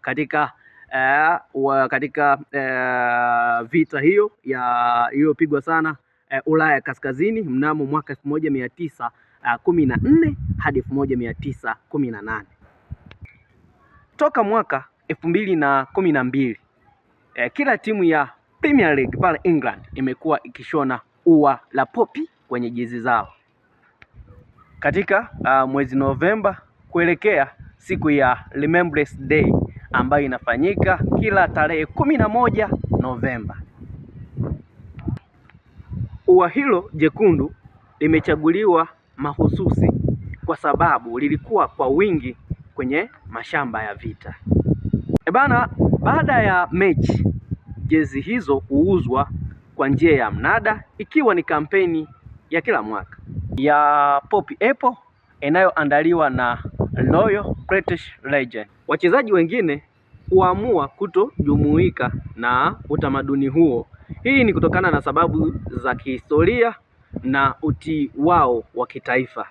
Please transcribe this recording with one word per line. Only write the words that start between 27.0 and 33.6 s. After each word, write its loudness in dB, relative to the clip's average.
siku -4
ya 2
Remembrance 0
Day 2
ambayo 2
inafanyika 0
kila 2
tarehe 0
kumi 0
na 2
moja 0
Novemba. -6